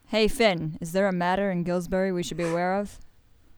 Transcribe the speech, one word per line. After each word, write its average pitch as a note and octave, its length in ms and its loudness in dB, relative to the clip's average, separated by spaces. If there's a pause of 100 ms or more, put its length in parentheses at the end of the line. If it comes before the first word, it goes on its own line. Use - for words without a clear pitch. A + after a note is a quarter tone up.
Hey, G#3+ 180 4
Finn, F3 540 2
is E3 100 -8
there F#3+ 160 2
a F#3+ 60 2
matter F#3 400 0
in F3 100 -2
Gillsbury F3+ 480 -2
we F3 140 -2
should D#3+ 120 -8
be E3+ 60 -4
aware E3+ 320 0
of? G3+ 240 -6 (600)